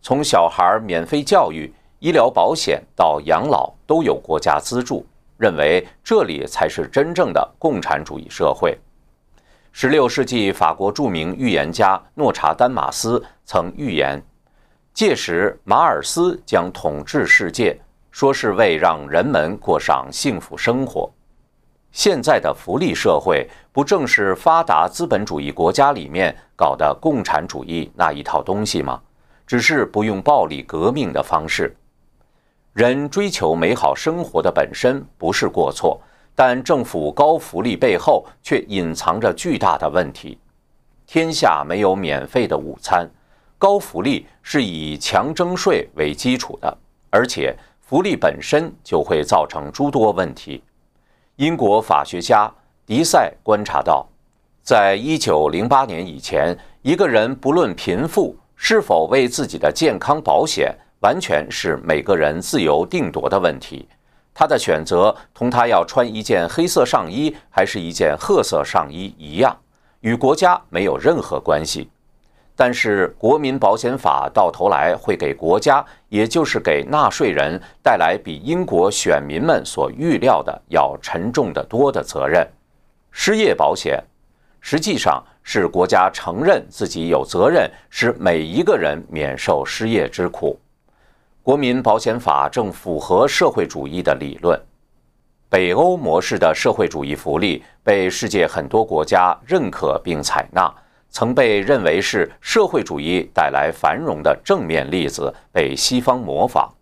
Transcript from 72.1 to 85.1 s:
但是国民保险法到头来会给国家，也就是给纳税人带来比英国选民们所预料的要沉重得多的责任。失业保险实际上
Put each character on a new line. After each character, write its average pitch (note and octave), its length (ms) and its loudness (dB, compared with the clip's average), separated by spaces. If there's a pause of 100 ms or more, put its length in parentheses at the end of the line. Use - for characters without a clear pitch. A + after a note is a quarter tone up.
但 B2 160 4
是 G#2 360 0 (100)
国 B2+ 180 4
民 C#3 220 -2
保 G#2+ 180 4
险 B2 220 -2
法 C#2 340 0
到 G2 180 4
头 F2 180 -2
来 E2 280 2
会 G2 200 -2
给 C#2+ 180 -4
国 E2+ 240 0
家， C#3 260 2 (240)
也 G#2+ 180 0
就 D#3 180 0
是 - 160 -2
给 D2 280 0
纳 C#3+ 220 2
税 A#2+ 200 0
人 D2+ 300 -2 (220)
带 A#2+ 140 4
来 E2+ 200 2
比 D#2+ 220 -10
英 D#3 260 -4
国 F#2+ 260 2
选 D#2 320 2
民 D2 200 -6
们 D3+ 220 2
所 C#2 260 -4
预 D3 280 -2
料 E2 240 4
的 - 260 -8
要 C#2+ 340 2
沉 F#2 300 -6
重 A#2+ 200 -2
得 C#2+ 120 -4
多 C3+ 260 2
的 G#2+ 120 -4
责 C#2 260 -4
任。 D#2+ 200 4 (600)
失 - 260 0
业 G3 180 2
保 D2+ 200 2
险 C#2+ 280 -4 (580)
实 - 180 -4
际 F#3 180 -2
上 D2 260 0 (200)